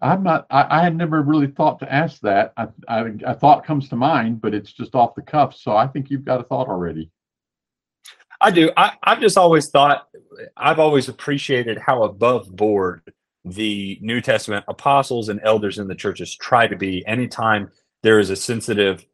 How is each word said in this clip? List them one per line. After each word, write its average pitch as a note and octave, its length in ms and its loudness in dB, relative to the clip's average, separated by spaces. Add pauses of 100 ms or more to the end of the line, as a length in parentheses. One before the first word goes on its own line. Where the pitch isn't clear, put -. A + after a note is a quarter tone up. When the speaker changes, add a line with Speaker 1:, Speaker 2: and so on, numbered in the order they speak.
Speaker 1:
I'm F3+ 220 0
not, E3 260 0
I, C#3+ 300 2
I E3+ 40 2
had F3 120 2
never D#3+ 260 0
really C#3+ 260 2
thought D3+ 320 -2
to C3+ 140 -8
ask D#3 280 -2
that. G2+ 360 0
I, A2+ 100 -4 (200)
I, A2+ 240 -4 (140)
a B2 100 -4
thought D3+ 300 4
comes C#3+ 240 -4
to B2 80 -8
mind, A#2+ 440 0
but G#2+ 120 -4
it's G2+ 180 -8
just - 240 -10
off A#2+ 200 2
the - 60 -14
cuff. D3 340 0
So A2 200 -4
I A2+ 120 2
think C3+ 220 -8
you've C3+ 160 -6
got B2+ 140 -2
a B2 40 -10
thought B2+ 260 -4
already. E2 420 -6 (1300)
Speaker 2:
I G3+ 100 4
do. E3 260 4
I, F#3+ 160 4 (100)
I've A3 160 2
just G#3 180 2
always E3 320 4
thought, C#3+ 380 2 (480)
I've D3+ 240 0
always D3 300 2
appreciated B2 680 -4
how B2 260 0
above G#2 520 0
board F#2+ 460 0 (420)
the G2 580 -6
New A#2 200 -4
Testament G#2+ 460 -2
apostles C3 640 -2
and G2+ 140 -6
elders G#2+ 360 0
in G2+ 80 -8
the F#2 80 -10
churches F2 400 -8
try A#2 320 2
to G2+ 80 -8
be F#2 320 -6
anytime A2 640 -2 (320)
there A2 160 6
is F#2+ 100 2
a F#2+ 60 -4
sensitive G2+ 800 -2